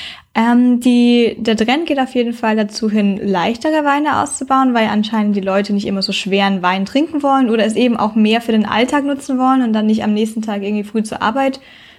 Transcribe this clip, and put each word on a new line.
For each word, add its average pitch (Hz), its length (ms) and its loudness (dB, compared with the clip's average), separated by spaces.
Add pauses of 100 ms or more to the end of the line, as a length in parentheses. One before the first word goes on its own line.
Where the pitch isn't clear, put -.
(380)
Ähm, 240 440 4
die, 240 580 4
der 220 160 0
Trend 247 320 0
geht 277 120 0
auf 262 140 -2
jeden 240 200 -2
Fall 220 240 -2
dazu 214 320 -2
hin, 202 360 0
leichtere 233 600 0
Weine 285 360 0
auszubauen, 269 520 0
weil 220 160 2
anscheinend 214 460 0
die 196 60 -2
Leute 202 320 -2
nicht 202 140 -2
immer 196 140 -4
so 196 100 -4
schweren 196 500 0
Wein 190 240 0
trinken 294 380 -2
wollen 269 260 2
oder 220 160 2
es 220 100 -2
eben 240 220 2
auch 214 180 -2
mehr 220 260 2
für 233 100 -4
den 214 140 2
Alltag 277 400 0
nutzen 277 340 -4
wollen 262 240 2
und 226 100 0
dann 214 120 0
nicht 214 180 2
am 208 100 0
nächsten 220 280 -2
Tag 208 200 -6
irgendwie 208 220 -4
früh 214 200 -4
zur - 180 -6
Arbeit 269 400 -2 (380)